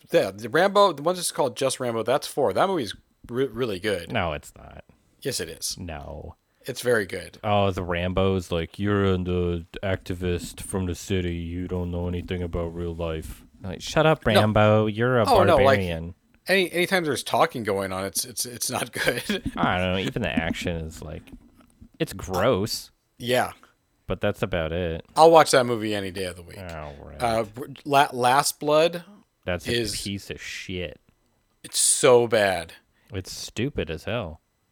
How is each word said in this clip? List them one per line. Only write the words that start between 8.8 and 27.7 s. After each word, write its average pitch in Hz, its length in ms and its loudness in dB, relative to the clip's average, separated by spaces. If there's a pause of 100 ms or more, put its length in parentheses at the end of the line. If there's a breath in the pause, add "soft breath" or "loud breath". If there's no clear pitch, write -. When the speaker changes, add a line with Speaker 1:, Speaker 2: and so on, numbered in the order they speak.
Speaker 2:
an, 92 200 2
uh, 87 360 0 (260)
activist 90 720 -4
from 95 260 -4
the 87 100 -4
city. 90 400 -2
You 85 300 -6
don't 90 260 -4
know 87 180 -4
anything 90 340 -4
about 85 320 -6
real 85 180 -6
life." 82 520 -8 (180)
Like, 92 180 -10
shut 156 240 0
up, 156 200 2
Speaker 1:
No. 113 80 4
Speaker 2:
Rambo. 107 540 4
You're 120 340 0
a 123 80 4
Speaker 1:
Oh, - 160 6
no, 170 100 6
like, 135 240 6
Speaker 2:
barbarian. 85 340 -4 (320)
Speaker 1:
any, 180 280 2
anytime 175 320 0
there's 131 180 -2
talking 135 400 0
going 98 300 -2
on, 95 100 -4
it's, 98 220 -4
it's, 120 200 -8
it's 123 240 -8
not 117 220 -4
<laughs> - 140 -4
good. 147 500 -2
Speaker 2:
I 131 220 0
don't 92 160 0
know. 95 40 0
Even 127 260 -4
the 85 60 0
action 82 460 -4
is, 80 260 -10
like, 78 220 -14 (760)
it's 160 120 -4
gross. 98 800 -2 (260)
Speaker 1:
Yeah. 120 360 0 (520)
Speaker 2:
But 95 140 -6
that's 104 220 -2
about 87 320 -2
it. 85 320 -4 (100)
Speaker 1:
I'll 165 160 10
watch 156 200 10
that 131 140 6
movie 110 300 -2
any 98 160 -4
day 95 140 -6
of 90 100 -8
the 90 80 -20
week. 82 140 -18
Speaker 2:
All 78 440 -12
right. 73 220 -12
Speaker 1:
Uh, 113 220 0 (400)